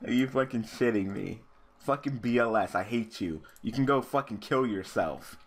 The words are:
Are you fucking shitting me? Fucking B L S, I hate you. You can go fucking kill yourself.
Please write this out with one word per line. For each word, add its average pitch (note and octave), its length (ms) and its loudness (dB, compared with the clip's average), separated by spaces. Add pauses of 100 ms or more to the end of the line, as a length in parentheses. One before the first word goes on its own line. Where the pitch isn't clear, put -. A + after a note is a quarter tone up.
Are - 80 -6
you B2+ 160 4
fucking C3 360 0
shitting G#2+ 500 0
me? G2+ 280 -8 (360)
Fucking C#3+ 400 -2
B A#2 200 2
L A2+ 200 4
S, G2 180 2
I F2+ 80 0
hate A2 380 -4
you. D#2+ 220 -4 (180)
You - 100 -6
can C3+ 140 2
go C#3 160 4
fucking B2+ 380 -2
kill C3 260 2
yourself. F#2 800 -2